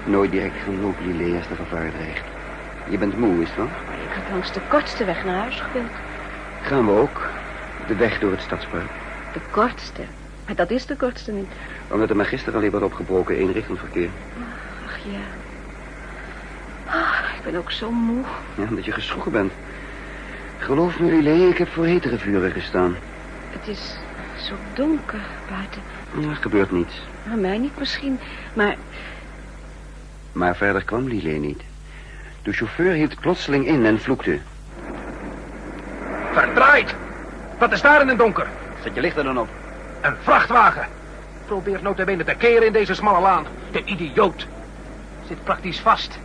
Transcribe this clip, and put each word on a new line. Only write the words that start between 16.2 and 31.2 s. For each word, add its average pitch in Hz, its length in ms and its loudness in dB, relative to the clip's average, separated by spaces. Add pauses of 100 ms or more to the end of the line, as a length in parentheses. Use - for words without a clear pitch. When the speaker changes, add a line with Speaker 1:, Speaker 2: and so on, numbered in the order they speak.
Speaker 2:
Ah, - 520 0
ik - 60 -12
ben - 120 -4
ook 175 160 -4
zo 226 200 -4
moe. 233 320 2 (320)
Speaker 1:
Ja, 101 140 -2
omdat 95 160 -2
je 107 60 -2
geschrokken - 400 -4
bent. 98 200 2 (1040)
Geloof 165 420 2
me, 170 120 4
Lillet, 160 400 8
ik 170 60 4
heb 175 120 2
voor 165 160 0
hetere 160 320 4
vuren 92 340 2
gestaan. 90 440 2 (560)
Speaker 2:
Het - 160 -10
is - 280 -8 (520)
zo - 80 -6 (180)
donker 277 480 0 (280)
buiten. 196 320 -8 (380)
Speaker 1:
Ja, 151 100 0
er 147 60 -4
gebeurt 101 360 2
niets. 87 300 0 (300)
Speaker 2:
Aan 226 100 0
mij 190 160 0
niet 269 220 -2
misschien, 269 400 -2 (340)
maar 208 220 2 (1600)
Speaker 1:
Maar 87 240 2
verder 98 280 2
kwam 123 240 -2
Lillet 82 340 0